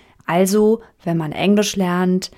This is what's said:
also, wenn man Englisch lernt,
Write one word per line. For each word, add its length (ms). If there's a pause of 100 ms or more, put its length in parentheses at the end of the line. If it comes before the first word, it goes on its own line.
(260)
also, 560 (200)
wenn 140
man 160
Englisch 420
lernt, 640